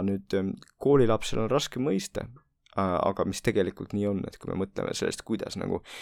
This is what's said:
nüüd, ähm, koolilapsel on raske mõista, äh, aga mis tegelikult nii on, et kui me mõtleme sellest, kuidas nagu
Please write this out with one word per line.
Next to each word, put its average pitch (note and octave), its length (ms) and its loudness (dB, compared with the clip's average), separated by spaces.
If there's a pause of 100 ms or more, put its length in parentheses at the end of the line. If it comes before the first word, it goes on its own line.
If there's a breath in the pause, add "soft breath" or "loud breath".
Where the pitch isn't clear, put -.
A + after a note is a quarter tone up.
nüüd, G2 320 -2
ähm, G2 140 0 (260)
koolilapsel A2+ 640 4
on A2 80 0
raske B2+ 320 0
mõista, F3+ 460 -2 (500)
äh, F#2 240 2
aga F#2 240 0
mis G2 160 -4
tegelikult G#2 560 0
nii G2+ 140 0
on, F#2+ 180 -2
et - 80 -20
kui - 160 -6
me F#2 80 -2
mõtleme - 320 -4
sellest, - 320 -4
kuidas - 320 -4
nagu F#2 240 -2 (180 loud breath)